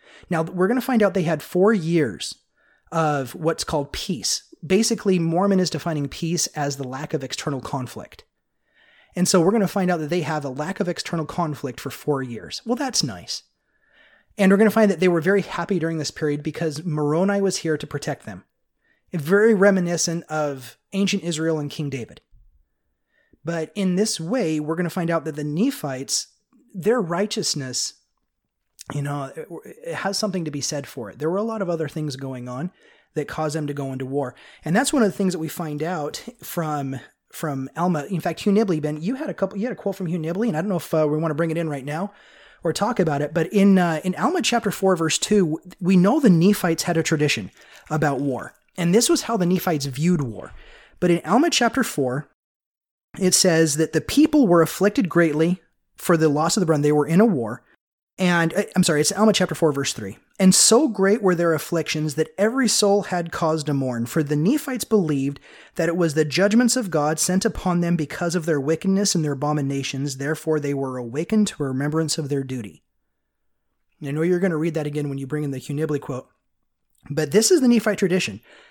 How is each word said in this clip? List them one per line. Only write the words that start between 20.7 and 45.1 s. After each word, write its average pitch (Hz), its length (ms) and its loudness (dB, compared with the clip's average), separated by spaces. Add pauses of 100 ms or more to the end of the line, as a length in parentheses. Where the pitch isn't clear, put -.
ancient 196 320 0
Israel 160 340 -2
and 147 140 -6
King 147 180 -6
David. 127 300 -10 (1300)
But 160 300 -4
in 190 200 0
this 214 240 0
way, 165 400 -2
we're 151 160 -4
gonna 175 140 -2
find 170 200 -4
out 165 140 0
that 147 140 -8
the 151 60 -6
Nephites, 147 840 -2 (460)
their 208 280 0
righteousness, 170 920 -4 (1000)
you 147 80 -4
know, 143 340 -6
it, 160 120 -12 (380)
it 165 100 -8
has 196 240 -4
something 190 240 -2
to 151 80 -6
be 143 100 -6
said 139 240 -6
for 113 240 -10
it. - 80 -18
There 147 120 -2
were 180 80 0
a 208 60 -2
lot 226 180 -4
of 175 80 -4
other 160 180 -2
things 147 300 -6
going 131 320 -10
on 135 220 -6 (440)
that 147 120 -4
caused 156 280 -4
them 156 100 -2
to 143 80 -4
go 139 180 -6
into 131 140 -6
war. 135 300 -4 (280)
And 165 120 0
that's 269 180 2
one 285 80 4
of 202 100 4
the - 60 -10
things 190 160 0
that 185 60 -6
we 160 80 -6
find 151 340 -6
out 156 420 -6 (200)
from, 143 560 -4 (320)
from 135 440 -6
Alma. 165 300 0
In 175 160 -4
fact, 170 200 -4
Hugh 202 120 2
Nibley, 196 260 2
Ben, 151 220 -4
you 208 140 -4
had 262 160 -6
a - 20 -6
couple, 190 240 -4
you 202 80 -4
had 247 80 -4
a - 20 -8
quote 196 200 -6
from 190 100 -6
Hugh 175 140 -4
Nibley, 175 280 -2
and 180 80 -2
I 156 60 -2
don't 196 80 -4
know 190 60 0
if, - 180 -4
uh, 156 160 4
we 151 80 0
wanna 156 160 0
bring 160 160 0
it 160 80 -2
in 160 120 -4
right 139 140 -8
now 156 300 -6 (500)
or 165 80 0
talk 220 280 -2
about 147 240 2
it, 147 100 -6
but 165 180 0
in, 196 280 6
uh, 170 240 0
in 185 120 -2
Alma 262 280 0
chapter 220 260 0
four, 190 260 2
verse 160 220 0